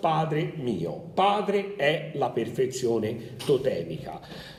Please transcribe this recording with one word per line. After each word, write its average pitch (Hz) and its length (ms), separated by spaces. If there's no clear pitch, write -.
padre 156 560
mio. 85 560
Padre 202 640
è 156 380
la 131 160
perfezione 113 1120
totemica. 85 760